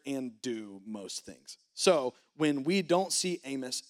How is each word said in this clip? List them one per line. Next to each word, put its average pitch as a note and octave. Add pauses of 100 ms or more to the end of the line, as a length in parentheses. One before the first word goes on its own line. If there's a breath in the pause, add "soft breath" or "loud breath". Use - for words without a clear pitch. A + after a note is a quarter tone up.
and C3
do G#2+
most G#2
things. - (160)
So C#3+ (220 soft breath)
when D3
we F#3
don't F3
see F3+
Amos C3